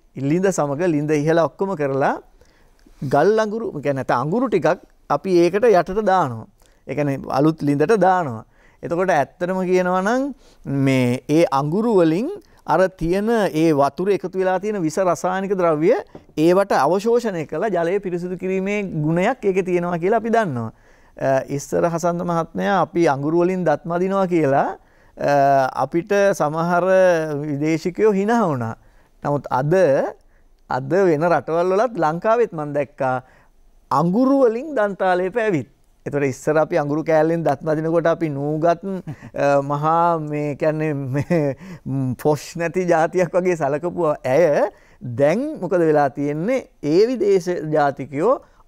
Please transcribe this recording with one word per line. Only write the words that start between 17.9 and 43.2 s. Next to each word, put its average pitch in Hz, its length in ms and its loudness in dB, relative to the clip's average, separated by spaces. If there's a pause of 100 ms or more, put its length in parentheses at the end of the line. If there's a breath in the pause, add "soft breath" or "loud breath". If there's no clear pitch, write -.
පිරිසිදු 180 360 -6
කිරීමේ 190 460 -4 (120)
ගුණයක් 165 500 -2
ඒකේ 190 180 0
තියෙනවා 175 360 -2
කියලා 196 200 0
අපි 220 120 -4
දන්නවා. 143 400 0 (460 soft breath)
අ, 135 280 0
ඉස්සර 143 400 -4
හසන්ත 170 380 -2
මහත්මයා 180 580 -2
අපි 165 280 2
අඟුරු 147 320 0
වලින් 180 240 0
දත් 156 200 0
මදිනවා 185 420 0
කියලා, 160 420 2 (480 soft breath)
අ, 143 160 0 (420)
අපිට 165 380 -2 (180)
සමහර 170 540 0 (540)
විදේශිකයෝ 160 760 0
හිනා 208 300 0
වුණා. 123 320 -2 (480 soft breath)
නමුත් 143 260 -2
අද, 139 260 0 (960)
අද 135 200 -4 (100)
වෙන 160 220 2
රටවල් 170 480 0
වලත් 220 260 0
ලංකාවෙත් 180 560 0
මම 151 200 -8
දැක්කා 135 440 -4 (760 soft breath)
අඟුරු 196 500 2
වලින් 262 340 0
දන්තාලේප 190 600 0
ඇවිත්. 208 320 -2 (380)
එතකොට 143 180 -2
ඉස්සර 147 340 -2
අපි 156 200 0
අඟුරු 147 260 -2
කෑල්ලෙන් 160 400 2
දත් 143 180 -2
මදිනකොට 160 440 0
අපි 165 220 0
නූගත්, 151 520 -2 (520 loud breath)
අ, 143 280 2
මහා 160 580 0
මේ 147 380 -4
කියන්නේ 156 380 -2
මේ, 139 600 -2 (260 loud breath)
ම්, 131 320 -4
පොෂ් - 420 -2
නැති 170 300 -2
ජාතියක් 170 440 2